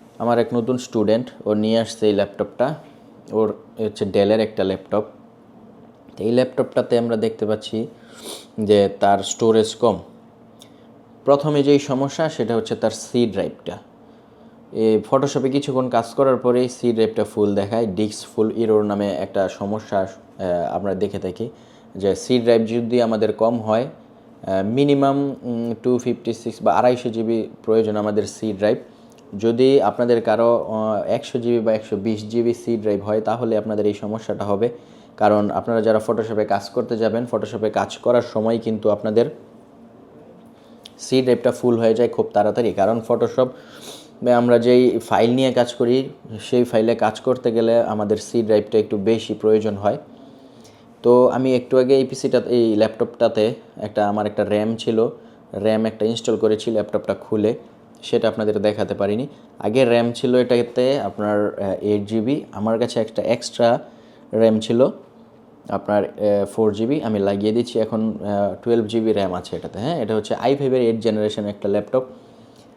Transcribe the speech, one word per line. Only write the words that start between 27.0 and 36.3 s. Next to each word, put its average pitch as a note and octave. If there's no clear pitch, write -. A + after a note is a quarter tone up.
জিবি A2+
প্রয়োজন A2
আমাদের G#2
সি A2
ড্রাইভ। G#2
যদি B2
আপনাদের A#2
কারো, A2+
আহ, A2
একশো A#2+
জিবি A#2+
বা A2
একশো A2
বিশ G#2+
জিবি A#2
সি A#2
ড্রাইভ G2+
হয়, G#2+
তাহলে A2+
আপনাদের G#2+
এই G#2
সমস্যাটা G#2
হবে। G#2
কারণ G#2
আপনারা A2+
যারা G#2+
Photoshop-এ A2